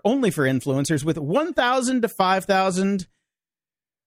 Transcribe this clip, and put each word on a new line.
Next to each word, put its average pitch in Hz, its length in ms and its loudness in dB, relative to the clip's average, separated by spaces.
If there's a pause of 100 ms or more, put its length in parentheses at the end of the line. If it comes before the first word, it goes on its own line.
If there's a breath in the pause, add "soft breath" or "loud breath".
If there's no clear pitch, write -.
only 247 240 2
for 147 140 0
influencers 135 600 0
with 156 140 -2
one 240 380 -2
thousand 254 480 0
to 226 40 0
five 190 380 0
thousand, 190 640 0 (1000)